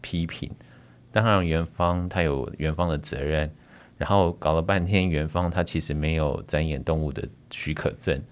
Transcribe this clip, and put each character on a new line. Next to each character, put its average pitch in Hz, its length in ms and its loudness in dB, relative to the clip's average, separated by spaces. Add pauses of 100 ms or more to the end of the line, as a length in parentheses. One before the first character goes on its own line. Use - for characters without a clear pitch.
批 82 260 -4
评。 82 240 -10 (600)
当 110 120 2
然 101 220 4
园 82 180 2
方 87 440 0
他 90 140 0
有 69 360 0
园 78 160 0
方 87 140 0
的 76 100 0
责 69 240 -6
任， 76 260 0 (480)
然 76 140 -2
后 95 220 4
搞 78 220 2
了 82 60 4
半 92 240 2
天 92 240 4
园 76 200 0
方 87 200 0
他 87 140 0
其 85 160 -4
实 76 160 -2
没 76 200 0
有 76 340 0
展 78 180 0
演 71 160 -4
动 80 180 0
物 73 120 0
的 65 100 -8 (300)
许 - 200 -4
可 - 200 -2
证。 71 280 -2 (120)